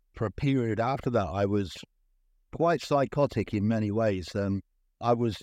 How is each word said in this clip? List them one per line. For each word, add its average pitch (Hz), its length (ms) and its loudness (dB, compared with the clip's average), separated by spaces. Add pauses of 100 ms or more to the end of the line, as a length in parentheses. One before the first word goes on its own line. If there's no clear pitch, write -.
(140)
for - 100 -4
a 104 60 -2
period 120 500 0
after 131 300 -2
that, 110 160 2
I 95 180 0
was 101 320 0 (800)
quite 165 240 2
psychotic 139 720 0
in 104 160 2
many 110 220 2
ways. 104 440 0
Um, 98 280 -2 (400)
I 120 100 2
was, 120 300 2